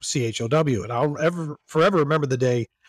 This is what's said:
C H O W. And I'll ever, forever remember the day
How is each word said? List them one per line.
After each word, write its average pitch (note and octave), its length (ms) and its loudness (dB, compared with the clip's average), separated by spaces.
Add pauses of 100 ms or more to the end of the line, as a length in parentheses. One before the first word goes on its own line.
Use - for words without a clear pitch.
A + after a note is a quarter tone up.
C - 240 -4
H A2+ 160 -4
O A#2 60 -2
W. C3 380 0
And A2+ 80 -8
I'll C#3 260 -2
ever, D#3+ 380 -2 (100)
forever F3+ 320 2
remember D3 300 2
the C3 80 0
day B2 320 0 (200)